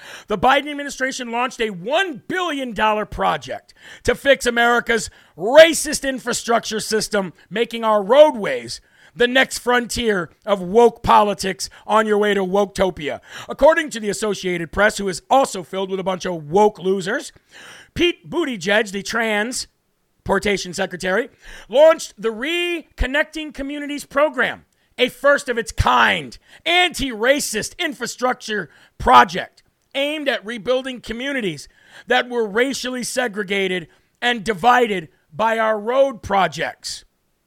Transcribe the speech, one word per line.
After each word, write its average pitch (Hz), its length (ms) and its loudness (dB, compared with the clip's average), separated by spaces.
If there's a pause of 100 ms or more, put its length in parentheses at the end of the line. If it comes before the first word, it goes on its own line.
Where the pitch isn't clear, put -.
(260)
the 208 100 -4
Biden 269 320 4
administration 269 640 -6
launched 240 300 -4
a 220 100 -2
one 247 560 -4
billion 285 460 -4
dollar 214 340 0
project 147 680 -4 (300)
to 240 140 0
fix 269 300 2
America's 240 640 0 (260)
racist 285 720 4
infrastructure 226 720 -4
system, 196 520 -2 (160)
making 226 360 -4
our 214 180 2
roadways 196 760 4 (360)
the 233 100 2
next 254 320 0
frontier 233 720 -2 (160)
of 202 160 0
woke 220 400 4
politics 208 680 2 (200)
on 220 180 2
your 208 120 2
way 208 160 2
to 202 60 0
Woketopia. 185 800 -2 (280)
According 302 420 4
to 226 80 -8
the 214 120 -4
Associated 180 600 -4
Press, 208 280 2
who 202 100 -4
is 170 200 -6
also 240 360 2
filled 190 260 -6
with 190 80 -4
a 185 60 -6
bunch 185 200 -4
of 170 240 -8
woke 208 300 4
losers, 190 540 -2 (600)
Pete - 360 0
Buttigieg, 220 640 -2
the 196 100 -6
transportation 208 1700 -4
secretary, 185 580 -4 (380)
launched 311 480 6
the 208 120 -6
Reconnecting 302 1200 -4
Communities 285 520 -8
program, 247 640 -2 (300)
a 254 120 2
first 285 400 0
of 233 100 -4
its 226 140 -6
kind 214 680 2 (260)
anti-racist 269 1120 0
infrastructure 240 920 -6 (280)
project 202 640 2 (320)
aimed 285 320 -4
at 202 180 -4
rebuilding 247 540 -4
communities 226 680 -8 (400)
that 247 220 0
were 240 180 -2
racially 247 560 -2
segregated 196 840 -4 (340)
and 233 220 -2
divided 214 640 2 (240)
by 220 260 -2
our 220 220 0
road 254 420 0
projects. 165 840 -2 (420)